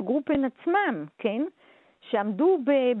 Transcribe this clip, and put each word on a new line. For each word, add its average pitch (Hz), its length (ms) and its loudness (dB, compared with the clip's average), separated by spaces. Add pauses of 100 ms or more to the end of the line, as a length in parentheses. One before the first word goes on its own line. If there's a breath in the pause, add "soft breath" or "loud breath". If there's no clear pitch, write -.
גרופן 277 420 0
עצמם, 269 640 -2 (120)
כן? 226 240 -2 (680 soft breath)
שעמדו 220 540 2
ב-, 262 360 2